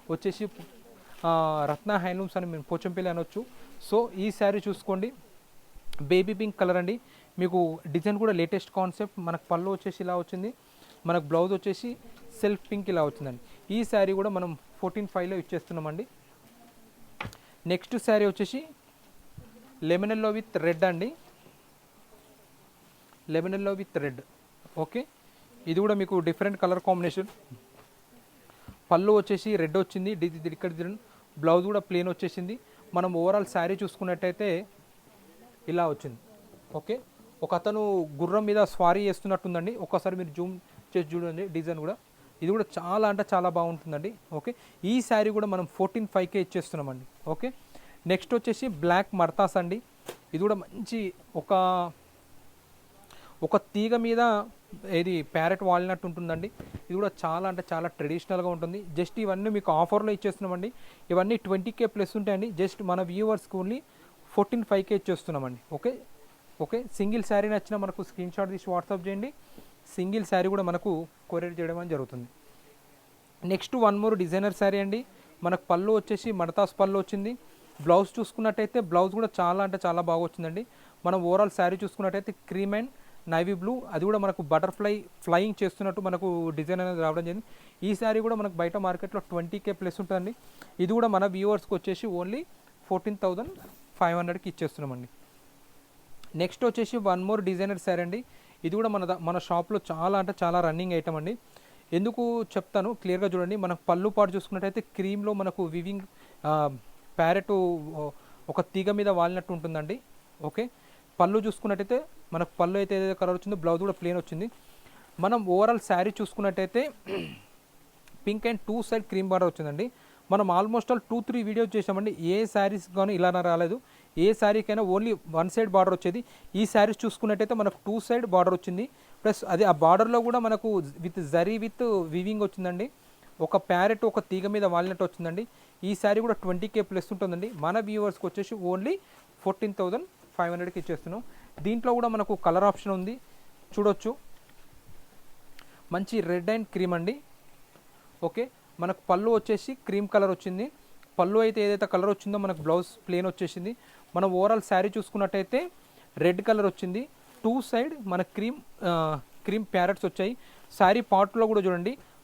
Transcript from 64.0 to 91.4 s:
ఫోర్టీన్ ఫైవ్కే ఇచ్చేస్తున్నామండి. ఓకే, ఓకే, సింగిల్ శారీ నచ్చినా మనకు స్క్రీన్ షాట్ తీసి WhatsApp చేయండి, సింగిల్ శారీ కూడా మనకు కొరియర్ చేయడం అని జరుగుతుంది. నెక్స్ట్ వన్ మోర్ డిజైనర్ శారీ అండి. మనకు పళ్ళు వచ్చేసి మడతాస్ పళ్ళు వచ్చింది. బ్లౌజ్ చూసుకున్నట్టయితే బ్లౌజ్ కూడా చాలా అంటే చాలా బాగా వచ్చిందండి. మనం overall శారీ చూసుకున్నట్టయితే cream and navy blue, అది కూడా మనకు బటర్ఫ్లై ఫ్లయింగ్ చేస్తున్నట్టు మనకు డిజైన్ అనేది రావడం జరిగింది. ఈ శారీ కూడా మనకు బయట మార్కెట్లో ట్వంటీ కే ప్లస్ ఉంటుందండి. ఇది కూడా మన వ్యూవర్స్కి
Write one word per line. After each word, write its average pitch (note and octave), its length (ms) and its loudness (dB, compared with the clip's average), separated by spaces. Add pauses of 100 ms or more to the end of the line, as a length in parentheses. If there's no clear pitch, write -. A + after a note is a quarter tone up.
ఫోర్టీన్ G#3+ 300 2
ఫైవ్కే G3 300 2
ఇచ్చేస్తున్నామండి. D3 640 -4 (140)
ఓకే, A#3+ 240 -4 (640)
ఓకే, A#3 240 -4 (120)
సింగిల్ G#3 260 0
శారీ G3+ 260 2
నచ్చినా G#3+ 280 -2
మనకు G3 260 -6
స్క్రీన్ F3+ 340 -8
షాట్ G3 140 -2
తీసి F#3+ 200 -8
WhatsApp F3+ 360 -2
చేయండి, G3+ 280 -6 (640)
సింగిల్ G3 280 -2
శారీ F3+ 240 2
కూడా G3 140 0
మనకు F3 440 -2 (240)
కొరియర్ F3 300 -4
చేయడం E3+ 180 -4
అని F3 120 -8
జరుగుతుంది. B2+ 380 -6 (1200)
నెక్స్ట్ F#3 280 -2
వన్ G#3+ 220 6
మోర్ G#3+ 200 2
డిజైనర్ F#3 340 0
శారీ G3 260 2
అండి. G3 260 -2 (380)
మనకు F3+ 280 0
పళ్ళు F#3+ 220 4
వచ్చేసి A3 400 0
మడతాస్ F3+ 480 0
పళ్ళు G3 180 4
వచ్చింది. G3 340 -4 (500)
బ్లౌజ్ F3+ 380 4
చూసుకున్నట్టయితే A3 600 0
బ్లౌజ్ F#3 320 2
కూడా G#3+ 160 0 (120)
చాలా F3+ 240 2
అంటే F#3+ 220 -2
చాలా F3 160 2
బాగా E3+ 200 0
వచ్చిందండి. E3+ 440 -6 (400)
మనం F#3 160 2
overall F#3+ 340 4
శారీ F3+ 280 2
చూసుకున్నట్టయితే G3 500 -4 (180)
cream G3 280 -2
and B3 80 -6 (460)
navy F3 280 2
blue, B3 180 -4 (100)
అది E3 140 -2
కూడా G#3+ 140 2
మనకు G3 240 -2
బటర్ఫ్లై F#3+ 640 0 (180)
ఫ్లయింగ్ F#3+ 400 2
చేస్తున్నట్టు G3 380 -2
మనకు F3+ 500 -2
డిజైన్ D#3 300 -2
అనేది F3+ 200 -2
రావడం D#3+ 240 0
జరిగింది. F3 200 -8 (420)
ఈ G#3 80 2
శారీ A3 260 0
కూడా A3+ 140 0
మనకు G#3 200 -2
బయట E3+ 220 -2
మార్కెట్లో F#3+ 440 -4
ట్వంటీ E3+ 380 -6
కే G3+ 140 -4
ప్లస్ F3+ 280 -6
ఉంటుందండి. F#3+ 340 -4 (460)
ఇది F3+ 120 2
కూడా A#3 160 4
మన G3 180 4
వ్యూవర్స్కి G3 480 0